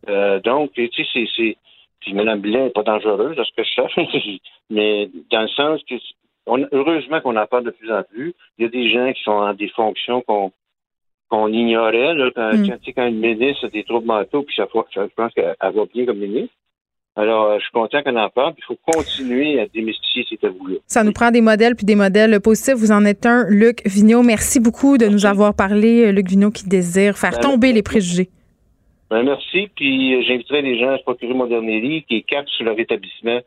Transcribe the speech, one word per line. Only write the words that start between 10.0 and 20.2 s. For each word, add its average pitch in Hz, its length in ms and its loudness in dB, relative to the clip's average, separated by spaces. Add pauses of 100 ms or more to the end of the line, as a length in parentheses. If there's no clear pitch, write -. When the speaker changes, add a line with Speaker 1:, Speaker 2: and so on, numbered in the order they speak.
Speaker 1:
qu'on, 101 280 -4 (760)
qu'on 107 180 0
ignorait, 117 680 2
là, 131 200 0
quand, 113 220 -2
Speaker 2:
Hmm. 101 100 2
Speaker 1:
quand, - 120 -6
tu - 60 -20
sais, 127 80 -12
quand 127 140 -2
une 113 120 -4
ministre 117 460 -2
a 107 40 -6
des 104 140 -8
troubles 117 240 -4
mentaux, 113 360 -2
puis - 120 -10
ça, 101 120 -2 (260)
ça, - 140 -4
je - 80 -14
pense 117 180 -4
qu'elle 90 280 -2
va 95 320 -2
bien 123 120 -2
comme 117 140 -4
ministre, 107 340 -6 (640)
alors, 107 360 0
euh, 107 80 0
je - 40 -8
suis - 80 -10
content 120 320 -2
qu'on 135 120 -2
en 107 140 0
parle, 147 260 -2
puis - 120 -20
il 123 80 -8
faut - 160 -4
continuer 139 680 -2
à 107 120 -2
démystifier 110 580 -6